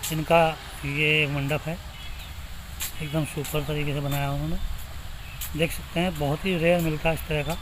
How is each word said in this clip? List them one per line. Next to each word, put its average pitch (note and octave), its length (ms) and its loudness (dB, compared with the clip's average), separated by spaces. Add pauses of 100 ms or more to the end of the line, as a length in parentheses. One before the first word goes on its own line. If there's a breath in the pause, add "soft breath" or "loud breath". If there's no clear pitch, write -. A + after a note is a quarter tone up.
(120)
इनका D#3+ 300 6 (440)
ये D3+ 420 4
मंडप C#3+ 380 0
है, E3 100 -4 (1300)
एकदम D3+ 240 0
सुपर D3 380 -2
तरीके D3 300 0
से D3 60 0
बनाया C#3 300 0
उन्होंने। D3+ 280 0 (1000)
देख D#3+ 140 2
सकते - 280 -4
हैं, F3 180 0
बहुत D3 260 0
ही F#3 140 2
rare E3+ 220 6
मिलता D#3+ 280 2
है D#3+ 60 4
इस - 140 -2
तरह D3+ 140 0
का। D3+ 200 -2